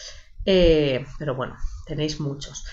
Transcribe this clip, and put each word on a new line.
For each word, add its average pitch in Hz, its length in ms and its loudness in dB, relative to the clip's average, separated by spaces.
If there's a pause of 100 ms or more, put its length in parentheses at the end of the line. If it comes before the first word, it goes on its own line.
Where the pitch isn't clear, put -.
(460)
Eh, 156 580 6 (140)
pero 143 160 -4
bueno, 127 200 -6 (300)
tenéis 151 340 -4
muchos. 143 540 -8